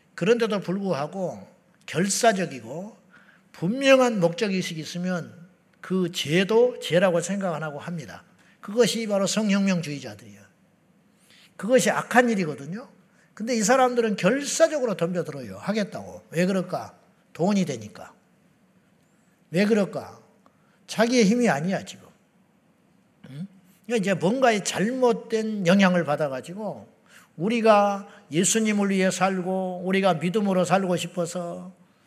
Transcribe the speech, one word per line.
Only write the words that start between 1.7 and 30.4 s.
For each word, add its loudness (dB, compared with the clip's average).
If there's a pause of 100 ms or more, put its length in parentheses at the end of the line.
결사적이고 -2 (560)
분명한 4
목적의식이 -2
있으면 -6 (400)
그 -2
죄도 2
죄라고 2
생각 -4
안 -6
하고 -8
합니다. -12 (380)
그것이 0
바로 0
성혁명주의자들이에요. -2 (1160)
그것이 2
악한 2
일이거든요. -6 (460)
근데 -4
이 0
사람들은 2
결사적으로 0
덤벼들어요. -6
하겠다고. -6
왜 0
그럴까? -4 (380)
돈이 0
되니까. -10 (1400)
왜 2
그럴까? -2 (640)
자기의 2
힘이 4
아니야, -2
지금. -18 (1200)
응? -12 (400)
그러니까 -2
이제 2
뭔가의 2
잘못된 0
영향을 4
받아가지고 -6 (480)
우리가 4 (240)
예수님을 2
위해 2
살고 -2
우리가 4
믿음으로 0